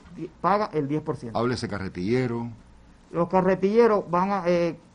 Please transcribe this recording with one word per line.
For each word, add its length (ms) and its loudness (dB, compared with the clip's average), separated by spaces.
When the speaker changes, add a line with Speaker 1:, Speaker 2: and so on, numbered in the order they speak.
Speaker 1:
ti-, 140 -12
paga 320 2
el 140 0
diez 140 -2
por 140 -4
ciento. 240 -6
Speaker 2:
Háblese 280 0
carretillero. 840 -2
Speaker 1:
Los 180 -2
carretilleros 800 4
van 200 0
a, 140 -2
eh, 320 2